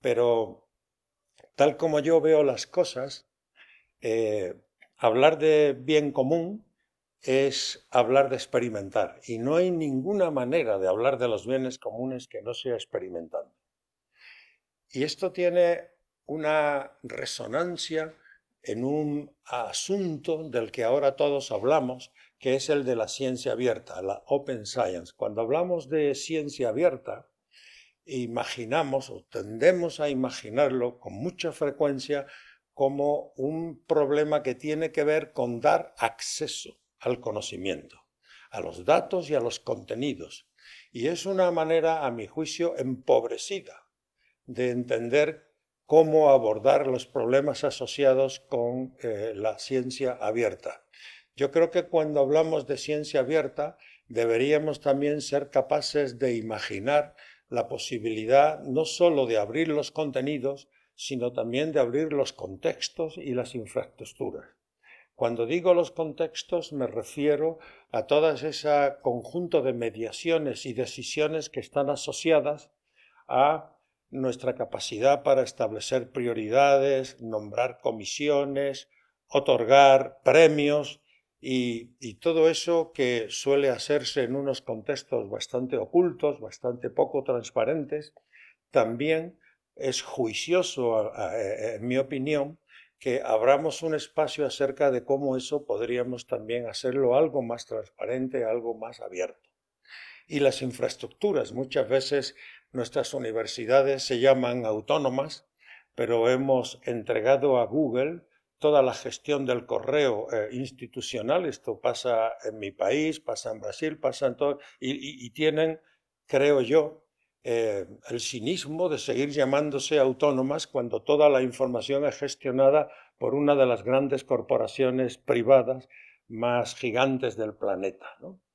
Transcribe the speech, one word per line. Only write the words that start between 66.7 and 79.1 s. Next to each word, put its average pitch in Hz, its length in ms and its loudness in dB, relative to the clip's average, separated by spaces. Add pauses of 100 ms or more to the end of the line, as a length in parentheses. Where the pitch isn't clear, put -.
me 135 160 -4
refiero 147 680 -2 (340)
a 113 140 -4
todo 151 260 4
ese 143 720 0
conjunto 143 600 -2
de 127 120 0
mediaciones 120 920 -4
y 127 80 -8
decisiones 151 760 -4
que - 120 -8
están 143 280 -2
asociadas 143 800 0 (580)
a 151 480 0 (360)
nuestra 131 440 -4
capacidad 123 680 0
para 131 200 4
establecer 117 680 -4
prioridades, 131 1080 2
nombrar 110 580 -4
comisiones, 139 1080 -2 (380)